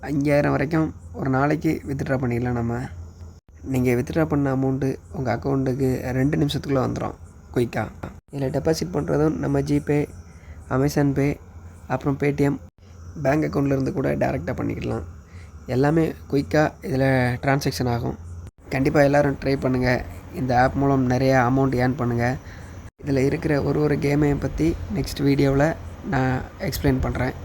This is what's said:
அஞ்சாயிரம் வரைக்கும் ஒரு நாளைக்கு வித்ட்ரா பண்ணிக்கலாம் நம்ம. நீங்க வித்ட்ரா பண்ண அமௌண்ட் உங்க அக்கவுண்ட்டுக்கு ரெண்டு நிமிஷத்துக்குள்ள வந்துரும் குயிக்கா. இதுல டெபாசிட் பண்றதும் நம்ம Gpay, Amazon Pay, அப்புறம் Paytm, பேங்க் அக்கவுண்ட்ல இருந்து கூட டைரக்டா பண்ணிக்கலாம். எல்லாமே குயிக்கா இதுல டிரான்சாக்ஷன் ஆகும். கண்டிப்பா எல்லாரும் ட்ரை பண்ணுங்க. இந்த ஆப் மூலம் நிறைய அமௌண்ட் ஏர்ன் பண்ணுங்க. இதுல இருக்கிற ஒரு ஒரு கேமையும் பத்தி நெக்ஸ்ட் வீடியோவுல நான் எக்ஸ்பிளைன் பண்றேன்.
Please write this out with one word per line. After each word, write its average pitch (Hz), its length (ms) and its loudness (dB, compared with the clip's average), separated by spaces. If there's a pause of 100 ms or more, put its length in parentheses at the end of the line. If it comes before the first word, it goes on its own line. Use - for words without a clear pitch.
அஞ்சாயிரம் 143 480 2
வரைக்கும் 156 320 2 (320)
ஒரு 139 160 -4
நாளைக்கு 151 380 2 (160)
வித்ட்ரா 139 340 -2
பண்ணிக்கலாம் 123 380 0
நம்ம. 117 180 -2 (920)
நீங்க 127 260 2
வித்ட்ரா 160 320 0
பண்ண 143 240 2
அமௌண்ட் 135 320 0 (300)
உங்க 127 180 -4
அக்கவுண்ட்டுக்கு 131 540 0 (280)
ரெண்டு 139 240 2
நிமிஷத்துக்குள்ள 143 440 0
வந்துரும் 117 300 -4 (400)
குயிக்கா. 120 300 0 (480)
இதுல 139 220 -2
டெபாசிட் 160 400 0
பண்றதும் 151 480 2
நம்ம 139 260 2
Gpay, 147 320 2 (760)
Amazon 143 400 2
Pay, 143 120 2 (680)
அப்புறம் 139 280 -2
Paytm, 143 320 2 (720)
பேங்க் 151 220 2
அக்கவுண்ட்ல 139 300 0
இருந்து 135 220 -2
கூட 139 120 0 (120)
டைரக்டா 127 380 -2
பண்ணிக்கலாம். 113 440 -4 (720)
எல்லாமே 151 320 4 (260)
குயிக்கா 151 320 2 (240)
இதுல 135 160 0 (400)
டிரான்சாக்ஷன் 135 500 0
ஆகும். 123 220 -4 (580)
கண்டிப்பா 143 340 4
எல்லாரும் 143 340 4
ட்ரை 139 120 0 (120)
பண்ணுங்க. 127 260 2 (480)
இந்த 127 120 0 (100)
ஆப் 131 200 2
மூலம் 139 300 4
நிறைய 131 240 4 (140)
அமௌண்ட் 135 320 2
ஏர்ன் 127 180 2
பண்ணுங்க. 120 260 0 (800)
இதுல 135 240 2
இருக்கிற 151 240 0 (160)
ஒரு 147 180 0
ஒரு 147 200 2
கேமையும் 143 400 2
பத்தி 151 220 0 (300)
நெக்ஸ்ட் - 300 -4
வீடியோவுல 139 380 4 (480)
நான் 131 200 2 (340)
எக்ஸ்பிளைன் 131 380 0
பண்றேன். 123 380 -2